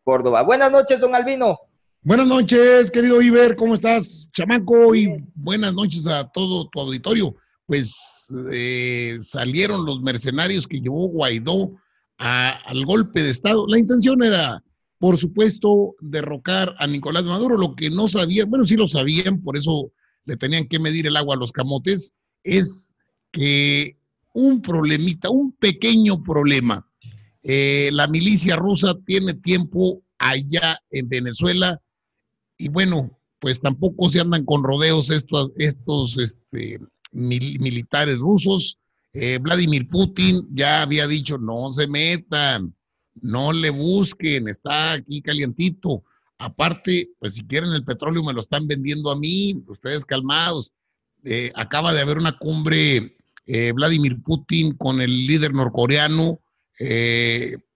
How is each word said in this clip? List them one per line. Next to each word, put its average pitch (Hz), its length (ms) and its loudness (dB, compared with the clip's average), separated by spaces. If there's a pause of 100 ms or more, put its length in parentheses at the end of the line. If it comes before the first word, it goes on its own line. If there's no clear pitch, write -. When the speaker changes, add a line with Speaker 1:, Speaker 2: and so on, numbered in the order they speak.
Speaker 1:
Córdoba. 123 380 4
Buenas 262 300 4
noches, 269 280 4
don 254 140 2
Albino. 247 460 0 (420)
Speaker 2:
Buenas 247 260 4
noches, 247 640 6
querido 240 320 4
Iber, 240 360 6
¿cómo 226 160 2
estás? 226 580 -2
Chamaco, 226 640 4
y 208 120 4
Speaker 1:
Bien. 151 280 -6
Speaker 2:
buenas 190 380 -2
noches 170 340 -2
a 143 220 -2
todo 185 400 -4
tu - 100 -8
auditorio. 139 560 -2 (300)
Pues, - 680 -4 (200)
eh, 123 640 -4
salieron 160 680 -2
los 139 160 -6
mercenarios 135 640 -2
que 143 140 -8
llevó 143 300 -4
Guaidó 160 680 -2 (400)
a, 127 340 -2
al 131 340 -8
golpe 190 360 0
de 147 100 0
estado. 208 360 0
La 220 120 4
intención 247 440 4
era, 165 400 0 (340)
por 180 200 4
supuesto, 202 840 2
derrocar 156 800 -4
a 143 80 -2
Nicolás 147 380 -2
Maduro. 214 320 0
Lo 165 180 0
que 156 140 -6
no 196 180 0
sabían, 196 420 0
bueno, 254 160 2
sí 208 120 4
lo 214 100 4
sabían, 160 560 0
por - 140 -6
eso 147 340 -2 (320)
le - 140 -10
tenían 147 320 -2
que 160 100 -2
medir 156 260 -2
el 151 120 -2
agua 143 180 -2
a 131 40 -4
los 120 120 -6
camotes, 139 600 -4 (320)
es - 480 -2 (360)
que 143 680 0 (360)
un 254 280 2
problemita, 165 680 -2
un 262 220 0
pequeño 208 720 2
problema. 139 680 0 (540)
Eh, 139 480 0
la 147 160 2
milicia 170 480 2
rusa 180 400 0 (100)
tiene 190 280 0
tiempo 180 680 0 (160)
allá 139 600 -2 (120)
en 123 180 -6
Venezuela 165 680 -2 (840)
y 160 60 -6
bueno, 165 500 -2 (220)
pues 127 220 -4
tampoco 147 480 -2
se 165 100 2
andan 170 240 0
con 143 220 0
rodeos 151 460 0
estos, 147 440 -2
estos, 143 640 -2
este, 113 600 -8 (360)
mil-, 123 480 -4
militares 131 580 -2
rusos. 190 580 0 (360)
Eh, 127 260 -4
Vladimir 151 480 0
Putin 185 640 2
ya 143 300 0
había 147 260 -2
dicho, 147 300 -4
"No 117 340 -6
se 143 160 -2
metan, 143 880 -2 (460)
no 127 320 -2
le 160 160 -2
busquen, 151 800 -2
está 151 420 -4
aquí 147 300 -8
calientito. 147 800 -4 (340)
Aparte, 170 800 -4
pues 104 180 -8
si 110 120 -12
quieren 160 240 -4
el 143 140 -4
petróleo 156 380 -4
me 143 100 -6
lo 117 80 -6
están 147 260 -4
vendiendo 147 420 -4
a 143 80 -4
mí, 185 520 -4
ustedes 135 340 -8
calmados". 143 720 -4 (500)
Eh, 123 320 -6
acaba 151 380 -2
de 147 80 2
haber 147 160 0
una 160 200 -2
cumbre, 156 800 0 (300)
eh, 117 260 -2
Vladimir 143 500 0
Putin 160 540 -2
con 131 240 -2
el 127 280 -2
líder 151 260 0
norcoreano, 147 880 0 (360)
eh, 117 800 -2 (200)